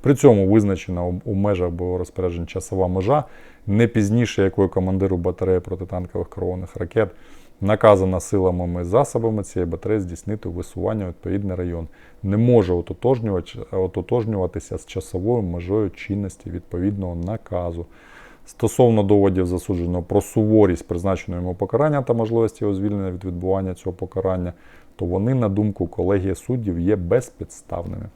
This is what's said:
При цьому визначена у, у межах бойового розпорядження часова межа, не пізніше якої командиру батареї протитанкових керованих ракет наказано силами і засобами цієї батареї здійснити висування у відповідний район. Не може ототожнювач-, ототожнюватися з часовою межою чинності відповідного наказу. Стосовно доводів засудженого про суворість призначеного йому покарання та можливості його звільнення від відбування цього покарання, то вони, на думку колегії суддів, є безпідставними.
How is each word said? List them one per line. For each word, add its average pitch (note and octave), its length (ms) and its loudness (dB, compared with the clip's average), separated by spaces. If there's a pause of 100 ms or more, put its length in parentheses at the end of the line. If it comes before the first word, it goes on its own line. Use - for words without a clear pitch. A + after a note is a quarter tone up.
При C#3 140 4
цьому G#2+ 320 8
визначена F#2+ 580 2
у, F2+ 200 -4
у G#2 80 -4
межах G2 360 0
бойового F2+ 280 -4
розпорядження F2 480 -4
часова F#2 420 -2
межа, F#2+ 360 2 (440)
не G#2+ 200 4
пізніше G#2+ 560 2
якої F#2+ 260 2
командиру F#2+ 480 0
батареї F2+ 420 0
протитанкових F2+ 720 -8
керованих F#2 480 -8
ракет G2 320 0 (520)
наказано F#2+ 580 4
силами F2+ 600 0
і - 20 -4
засобами A2 600 0
цієї F2 280 -4
батареї G#2+ 300 -2
здійснити F#2+ 480 -8
висування F#2 560 -6
у - 20 -6
відповідний F#2 500 -6
район. E2+ 300 -6 (360)
Не G2+ 140 0
може A2+ 360 6
ототожнювач-, G2+ 880 -2 (120)
ототожнюватися G2 1040 -4
з - 80 -12
часовою G2+ 560 -4
межою F2+ 480 -2
чинності - 600 -8
відповідного F2+ 680 -4
наказу. F2 680 -6 (600)
Стосовно A2+ 580 2
доводів G2 420 4
засудженого F2 580 -4
про G2+ 180 2
суворість G#2+ 680 4
призначеного F2+ 540 -4
йому F2+ 140 -4
покарання C#3 460 0
та A#2+ 120 0
можливості A2+ 500 0
його G2+ 120 0
звільнення G2 360 -2
від F2+ 140 -10
відбування F#2 480 -2
цього F2+ 220 -8
покарання, F#2 580 -4 (420)
то - 100 -6
вони, F#2+ 280 0
на A#2+ 160 2
думку G2 380 0
колегії F#2 480 0
суддів, G#2+ 440 -4
є F#2 160 2
безпідставними. F#2 1120 -6 (100)